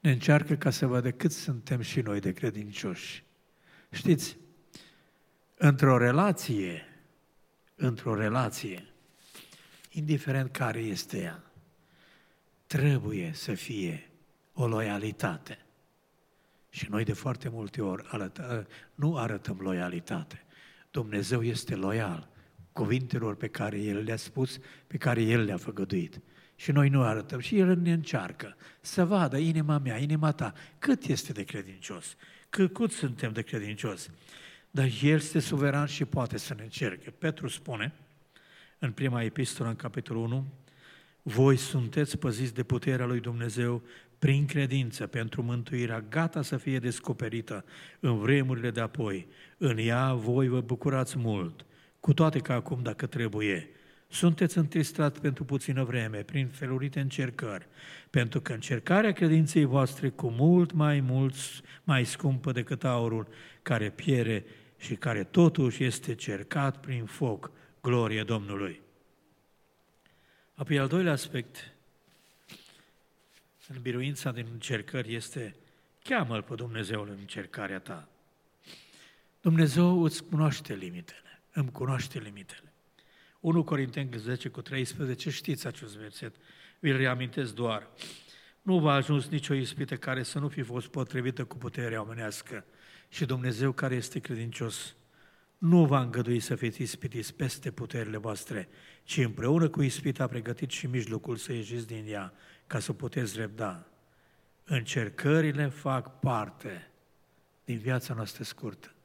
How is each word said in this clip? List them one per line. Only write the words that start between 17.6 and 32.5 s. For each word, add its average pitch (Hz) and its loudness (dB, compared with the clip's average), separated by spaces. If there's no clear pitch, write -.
ori 95 -2
arătă-, 110 -6
nu 151 0
arătăm 110 -4
loialitate. 90 -6
Dumnezeu 107 -2
este 113 -2
loial 95 -2
cuvintelor 113 -2
pe 107 -8
care 104 -4
El 104 -2
le-a 113 -2
spus, - -4
pe - -8
care 120 2
El 113 4
le-a 101 -2
făgăduit. 95 -4
Și - -6
noi 143 6
nu 139 6
arătăm. 110 0
Și 156 0
El 185 8
ne 175 4
încearcă 110 -4
să - 2
vadă 165 4
inima 156 2
mea, 127 -2
inima 151 2
ta, 113 -4
cât - 2
este - -2
de 101 -6
credincios, 95 -12